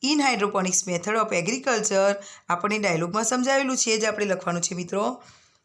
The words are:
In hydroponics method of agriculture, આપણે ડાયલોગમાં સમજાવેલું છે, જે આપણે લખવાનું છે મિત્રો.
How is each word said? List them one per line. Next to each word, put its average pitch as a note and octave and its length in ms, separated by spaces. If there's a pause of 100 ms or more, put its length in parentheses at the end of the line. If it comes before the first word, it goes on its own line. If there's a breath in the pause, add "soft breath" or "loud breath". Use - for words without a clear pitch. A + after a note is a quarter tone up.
In D4 160
hydroponics G#3 680
method F3+ 280
of G#3+ 160 (100)
agriculture, G3+ 720 (340 loud breath)
આપણે G3+ 300
ડાયલોગમાં F3+ 460
સમજાવેલું C4 520
છે, A3+ 200
જે G#3+ 100
આપણે G#3 180
લખવાનું F3+ 380
છે F3+ 120
મિત્રો. G3+ 480 (420 loud breath)